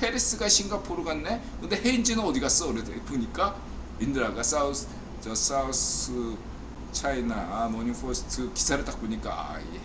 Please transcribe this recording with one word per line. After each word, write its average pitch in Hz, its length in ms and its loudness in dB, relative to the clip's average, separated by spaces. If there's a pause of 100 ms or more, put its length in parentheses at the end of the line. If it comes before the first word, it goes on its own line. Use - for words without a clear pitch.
해리스가 226 460 2
싱가포르 196 560 2
갔네? 165 380 -2 (180)
근데 - 180 -2
헤인즈는 226 460 4
어디 143 160 2
갔어? 139 280 4
그래서 113 240 -2 (140)
보니까 151 500 0 (440)
인드라가 117 440 2
사우스, 143 440 2 (340)
저 110 120 -4
사우스 127 1000 0 (560)
차이나 117 760 0
모닝포스트 120 840 -2
기사를 143 320 2
딱 - 160 -4
보니까, 110 300 -2
아, 78 280 -4
이게 85 240 -8